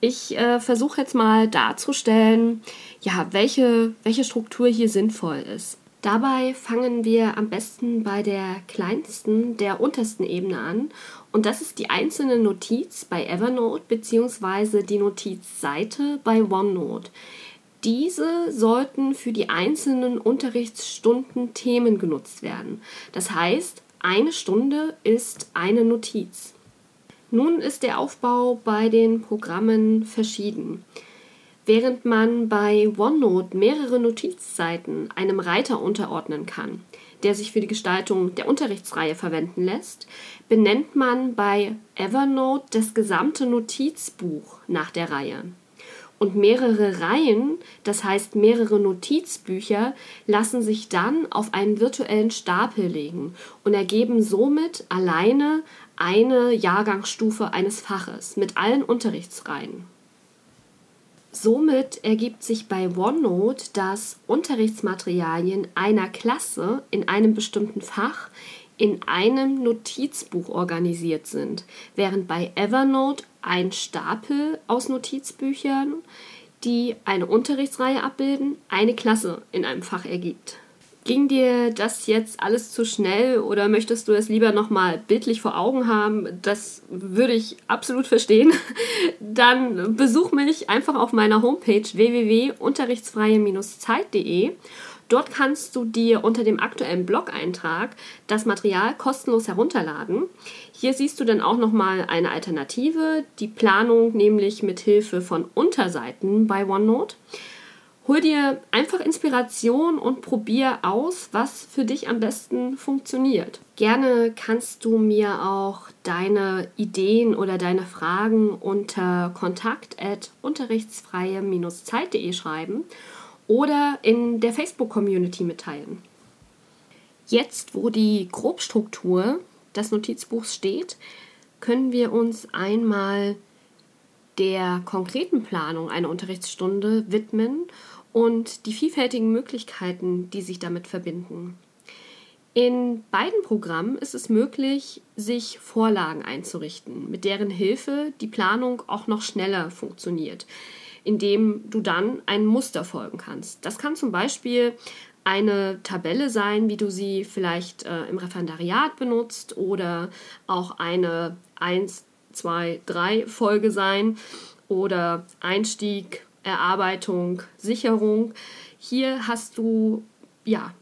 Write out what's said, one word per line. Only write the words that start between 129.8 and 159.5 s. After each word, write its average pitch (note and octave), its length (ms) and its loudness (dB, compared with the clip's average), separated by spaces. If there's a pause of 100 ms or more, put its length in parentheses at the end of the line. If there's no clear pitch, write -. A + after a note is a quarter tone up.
Notizbuchs A3+ 640 -4
steht, C4+ 420 -4 (640)
können B3+ 320 0
wir A#3+ 200 2
uns A3+ 400 0
einmal G3+ 840 0 (1040)
der F#3 460 0
konkreten A#3 580 -2
Planung D#3+ 480 -4
einer E3 180 -2
Unterrichtsstunde F#3+ 1000 -2
widmen A3 560 -2 (480)
und A#3 540 0
die A3 60 -6
vielfältigen B3 580 0
Möglichkeiten, F3+ 1000 -4
die G3+ 120 -8
sich F3+ 180 -10
damit F3 260 -8
verbinden. F3 720 -10 (960)
In B3 560 2
beiden F#4 320 0
Programmen G#3+ 560 -2
ist - 160 -10
es A#3+ 140 -10
möglich, C4+ 720 0 (140)
sich A3+ 420 -6
Vorlagen F#3+ 640 0
einzurichten, C#3+ 880 -10
mit F3 140 -10
deren G3 260 0
Hilfe C4+ 680 -2
die A3 60 -8
Planung A#3 600 -2
auch - 200 -8
noch G#3+ 160 -2
schneller F#3+ 480 -4
funktioniert, E3 760 -8 (580)
indem G#3 640 2
du A3 100 -2
dann G3+ 460 -2
ein G#3 200 2
Muster G#3+ 380 0
folgen A#2+ 340 -12
kannst. - 460 -14
Das G#3+ 140 -6
kann D4 160 -4
zum D4 160 -4
Beispiel A#3+ 640 0 (500)
eine G3 640 0
Tabelle F#3 460 -4
sein, G#3+ 380 0
wie G#3 80 -2
du G#3 140 -2
sie G3 340 -4
vielleicht, F3+ 600 -6
äh, E3 220 -6
im F#3 120 -6
Referendariat F3+ 800 -4
benutzt, A#3 600 -4